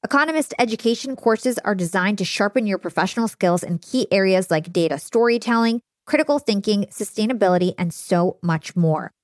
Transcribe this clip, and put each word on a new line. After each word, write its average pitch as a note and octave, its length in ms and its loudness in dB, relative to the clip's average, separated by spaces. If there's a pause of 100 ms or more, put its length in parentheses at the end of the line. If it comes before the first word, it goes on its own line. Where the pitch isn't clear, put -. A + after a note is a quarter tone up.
Economist D#4 540 0
Education A#3 580 -2
courses A#3 440 0
are G#3 140 0
designed F#3 440 0
to F#3+ 80 0
sharpen G#3+ 400 0
your F#3+ 120 -2
professional F#3+ 500 -2
skills F3 340 0
in E3+ 160 -4
key - 340 -2
areas F#3+ 380 2
like E3+ 240 -2
data D#3 240 0
storytelling, A#3 840 0 (260)
critical D4 320 2
thinking, G3+ 460 0
sustainability, G3 920 0
and F3 160 -2
so - 500 0
much E3 340 -2
more. D#3+ 340 0 (140)